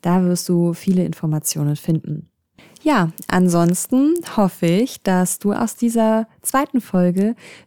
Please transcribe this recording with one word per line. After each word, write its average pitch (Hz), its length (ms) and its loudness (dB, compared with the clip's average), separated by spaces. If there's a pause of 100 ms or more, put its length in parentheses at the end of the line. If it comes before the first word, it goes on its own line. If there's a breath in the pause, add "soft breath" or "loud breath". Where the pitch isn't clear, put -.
Da 180 220 2
wirst 180 260 -2
du 170 240 2
viele 180 320 0
Informationen 151 680 -4
finden. 156 540 -4 (520 loud breath)
Ja, 196 300 2 (160)
ansonsten 180 840 2 (240)
hoffe 190 280 0
ich, 185 380 0
dass 185 340 0
du 202 140 -2
aus 226 240 -4
dieser 226 520 0 (140 soft breath)
zweiten 269 380 -2
Folge 185 560 0 (320 loud breath)